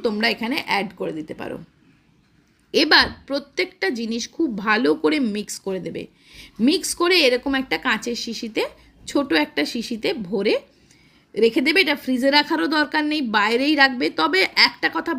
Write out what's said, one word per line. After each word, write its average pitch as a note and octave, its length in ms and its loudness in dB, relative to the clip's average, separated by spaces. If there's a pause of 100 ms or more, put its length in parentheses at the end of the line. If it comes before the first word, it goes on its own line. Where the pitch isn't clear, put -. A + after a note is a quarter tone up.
তোমরা G#3+ 280 0
এখানে A3+ 220 -4 (120)
অ্যাড G3 200 -2 (100)
করে F3 200 -6
দিতে D#3 220 -12
পারো। - 160 -10 (1200)
এবার D4+ 320 4 (220)
প্রত্যেকটা C#4+ 600 -6 (100)
জিনিস A3+ 240 -4 (140)
খুব E4 120 0 (180)
ভালো A3+ 240 2 (120)
করে D4+ 140 2 (180)
মিক্স G#3 200 -8 (120)
করে F#3+ 200 -4
দেবে। - 160 -8 (640)
মিক্স D4 240 2 (100)
করে F4+ 160 4 (100)
এরকম B3 260 0 (100)
একটা - 140 -4 (100)
কাঁচের A3+ 380 -2
শিশিতে, A#3 380 -6 (480)
ছোট C#4+ 180 0 (160)
একটা - 180 -4 (100)
শিশিতে A3+ 360 -6 (200)
ভরে G#3 260 0 (800)
রেখে A3+ 320 4
দেবে। D#4 180 4
এটা D4 180 0
ফ্রিজে B3+ 340 2
রাখারও D#4 300 2 (120)
দরকার D4+ 320 0
নেই, D4+ 120 -2 (140)
বাইরেই A#3+ 460 2
রাখবে। C4 240 4 (140)
তবে D#4+ 200 2 (280)
একটা - 280 -2
কথা E4 220 -4